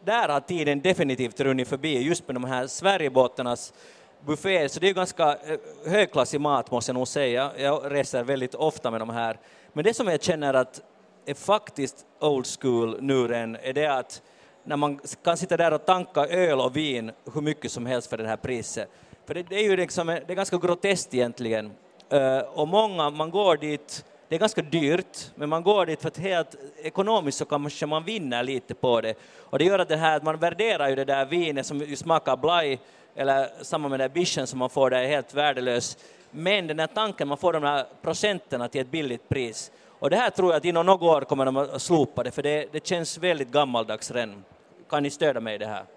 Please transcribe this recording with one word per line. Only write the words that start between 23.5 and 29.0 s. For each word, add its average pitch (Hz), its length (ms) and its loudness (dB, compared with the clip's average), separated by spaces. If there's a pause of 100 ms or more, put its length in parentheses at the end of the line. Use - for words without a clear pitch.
dit 151 480 -8 (240)
det 160 60 -2
är 165 40 -4
ganska 208 220 2
dyrt, 156 720 -2
men 147 140 -6
man 165 140 0
går 196 220 4
dit 160 160 -4
för 160 60 -6
att - 100 -8
helt 170 380 -4 (260)
ekonomiskt 175 560 0
så 151 80 -4
kanske 147 400 -4
man 156 180 -2
vinner 143 400 -4
lite 135 300 -6
på 117 280 2